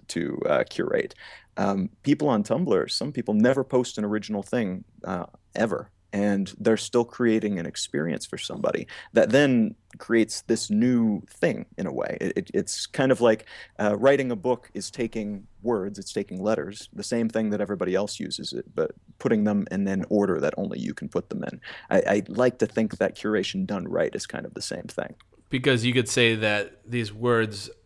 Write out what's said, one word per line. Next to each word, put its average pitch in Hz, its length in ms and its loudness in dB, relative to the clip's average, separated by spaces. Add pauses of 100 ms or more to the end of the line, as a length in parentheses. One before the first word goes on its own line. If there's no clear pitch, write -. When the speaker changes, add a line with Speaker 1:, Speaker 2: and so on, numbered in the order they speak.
Speaker 1:
to, - 400 -4
uh, 69 220 2
curate. - 440 -2 (420)
Um, 98 340 0 (140)
people 147 240 2
on 107 160 2
Tumblr, 120 460 0
some - 200 -2
people 117 240 -2
never 123 300 4
post 123 340 0
an 104 60 -4
original 104 400 -4
thing, 98 400 -4 (180)
uh, - 240 -6 (300)
ever. 104 340 -2 (240)
And 101 440 0
they're 110 180 4
still 117 300 0
creating 110 520 0
an 85 60 -4
experience - 640 -4
for - 100 -10
somebody - 500 -4 (280)
that 110 160 6
then 127 440 6 (220)
creates 113 460 2
this - 260 0
new 113 580 2
thing - 380 -2 (140)
in 95 80 -4
a 71 60 -6
way. - 280 -4
It, - 160 -2
it, 95 160 -4
it's - 340 -4
kind 135 240 0
of 120 120 4
like, 110 240 4 (320)
uh, 104 200 2
writing 135 320 4
a 117 60 -2
book 117 380 -4
is - 160 -8
taking 107 560 -6 (160)
words, 101 360 -2
it's - 140 -12
taking 95 300 -6
letters, 104 500 -4
the 101 100 -10
same 117 280 0
thing 110 180 0
that 104 140 -2
everybody 92 320 -2
else 101 260 -2
uses - 320 -8
it, 60 220 -8
but 80 160 0 (300)
putting 110 240 4
them 104 260 2
in 98 180 0
an 95 220 -2
order 95 300 2
that - 180 0
only - 200 -6
you - 140 -6
can - 160 -10
put - 220 -6
them - 140 -6
in. - 160 -10 (280)
I, 95 120 4
I 101 280 2
like 120 300 2
to 107 80 2
think 110 320 -2
that - 180 0
curation 95 500 -2
done 98 220 -6
right 85 260 0
is - 120 -8
kind - 180 -10
of - 80 -14
the - 100 -10
same - 220 -8
thing. - 300 -8 (340)
Speaker 2:
Because 127 380 2
you 123 80 2
could 120 160 2
say 117 240 4
that 104 520 0
these 117 240 -4
words 110 600 0 (160)